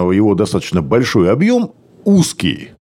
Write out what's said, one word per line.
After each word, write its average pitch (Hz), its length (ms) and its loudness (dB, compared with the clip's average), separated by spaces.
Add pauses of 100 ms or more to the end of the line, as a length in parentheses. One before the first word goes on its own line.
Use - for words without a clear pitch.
(140)
его 104 200 2
достаточно 92 480 -2
большой 90 480 0
объём, 208 440 0 (320)
узкий. 170 640 0 (180)